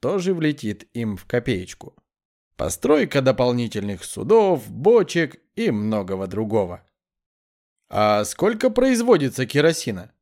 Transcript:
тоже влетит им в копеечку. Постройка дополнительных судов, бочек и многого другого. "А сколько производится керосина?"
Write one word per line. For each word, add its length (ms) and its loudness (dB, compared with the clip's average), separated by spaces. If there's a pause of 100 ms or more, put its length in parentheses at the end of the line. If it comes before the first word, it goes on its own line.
тоже 320 -2
влетит 600 -4
им 240 -6
в 80 -20
копеечку. 680 -4 (640)
Постройка 640 0
дополнительных 800 0
судов, 680 2
бочек 680 2 (160)
и 140 -2
многого 560 -2
другого. 580 -2 (1080)
"А 320 2
сколько 480 0
производится 760 2
керосина?" 640 0 (100)